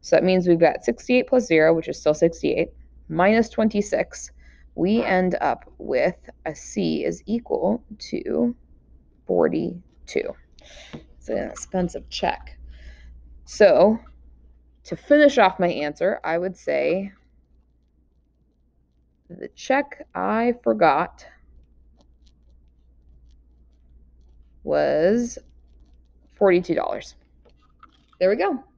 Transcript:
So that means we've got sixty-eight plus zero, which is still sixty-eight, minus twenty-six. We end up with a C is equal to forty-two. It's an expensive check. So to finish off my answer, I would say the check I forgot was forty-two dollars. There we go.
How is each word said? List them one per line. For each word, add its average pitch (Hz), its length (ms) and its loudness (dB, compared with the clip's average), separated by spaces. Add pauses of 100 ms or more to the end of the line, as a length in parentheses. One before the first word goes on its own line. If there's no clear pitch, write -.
So - 140 0
that 160 80 4
means 185 240 2
we've 170 120 4
got 165 240 2
sixty-eight 247 440 0
plus 254 200 2
zero, 160 260 4
which 165 140 -2
is - 120 -10
still 151 140 2
sixty-eight, 165 560 0 (380)
minus 208 420 2
twenty-six. 202 800 -4 (440)
We 208 280 0
end 185 380 0
up 131 240 -4 (140)
with 139 380 -2 (280)
a 156 80 -8
C 160 520 -6
is 170 200 -6
equal 233 580 -4 (140)
to - 580 -6 (680)
forty-two. - 1080 -4 (840)
It's - 120 -20
an 127 200 -6
expensive - 600 -8
check. - 460 -6 (920)
So 196 520 4 (840)
to - 120 -10
finish 285 440 4
off 185 200 4
my 175 100 2
answer, 147 540 -4
I 165 140 -4
would 180 180 -6
say 156 560 -4 (2250)
the - 280 -14
check - 580 -4
I 214 400 -2 (100)
forgot 170 640 0 (3500)
was 151 760 0 (960)
forty-two 180 400 2
dollars. - 400 -6 (1040)
There 185 100 2
we 214 60 2
go. 330 280 -2 (140)